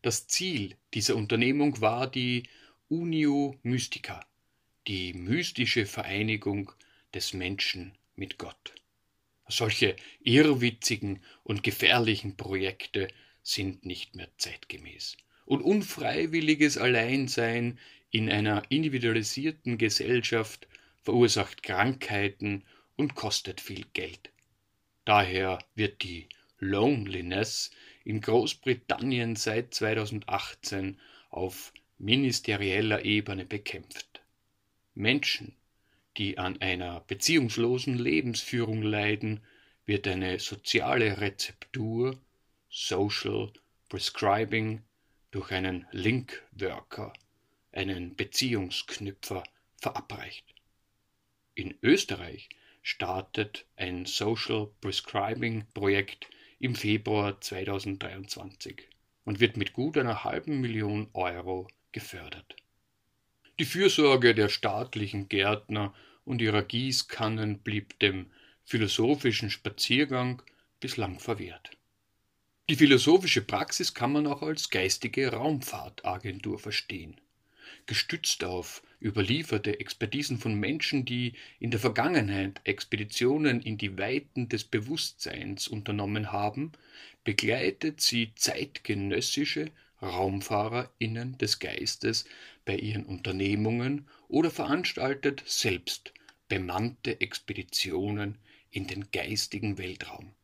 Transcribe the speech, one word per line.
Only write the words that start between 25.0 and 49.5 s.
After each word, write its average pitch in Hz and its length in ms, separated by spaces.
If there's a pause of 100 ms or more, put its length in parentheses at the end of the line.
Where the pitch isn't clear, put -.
Daher 95 560 (160)
wird 104 280
die 87 260 (320)
Loneliness 98 1120 (320)
in 107 160
Großbritannien 117 1160
seit 113 360
zweitausendachtzehn 101 1300 (300)
auf - 420 (280)
ministerieller 107 1040
Ebene 101 400
bekämpft. - 760 (720)
Menschen, - 600 (640)
die 101 200
an 92 220
einer 90 420
beziehungslosen 123 960
Lebensführung 120 840
leiden, 107 580 (460)
wird 101 200
eine 92 340
soziale 107 840
Rezeptur, 113 960 (500)
Social 104 840 (340)
Prescribing, 110 960 (500)
durch 95 200
einen 92 400
Linkworker, - 1200 (580)
einen 92 460
Beziehungsknüpfer, 98 1300 (340)